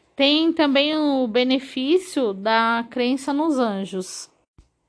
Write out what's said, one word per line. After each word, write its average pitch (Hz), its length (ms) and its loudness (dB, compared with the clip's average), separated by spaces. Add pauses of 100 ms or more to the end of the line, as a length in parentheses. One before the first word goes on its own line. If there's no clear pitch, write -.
(140)
Tem 302 380 2
também 294 440 2
o 277 300 0
benefício 262 1080 0
da 226 560 0
crença 254 460 -2
nos 294 240 0
anjos. 196 720 -4 (580)